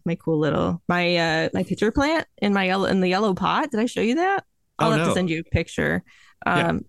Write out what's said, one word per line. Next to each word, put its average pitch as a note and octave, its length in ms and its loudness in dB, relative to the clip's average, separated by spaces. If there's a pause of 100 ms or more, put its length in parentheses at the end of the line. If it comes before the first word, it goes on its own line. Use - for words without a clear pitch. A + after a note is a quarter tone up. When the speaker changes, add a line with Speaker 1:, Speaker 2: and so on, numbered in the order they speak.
Speaker 1:
my E3+ 100 -2
cool D#3+ 240 -2
little, E3 480 0
my, F3 300 0
uh, D#3+ 360 0
my F#3+ 100 -2
pitcher G3+ 280 -2
plant D4+ 340 0 (160)
in G3+ 120 2
my G3 120 2
yellow, F#3+ 200 0
in F#3+ 160 2
the F3+ 80 2
yellow G3 240 2
pot? F#3 380 0
Did G#3+ 80 -2
I A3+ 60 2
show - 160 -2
you A3+ 140 0
that? F#4 300 0 (340)
I'll - 100 2
Speaker 2:
Oh, - 20 2
Speaker 1:
have D3+ 100 2
to E3+ 80 2
Speaker 2:
no. - 40 0
Speaker 1:
send F3+ 160 0
you D#3+ 120 -4
a - 20 -12
picture. E3+ 600 -2 (420)
Speaker 2:
Yeah. F3 240 2
Speaker 1:
Um, E3 200 -2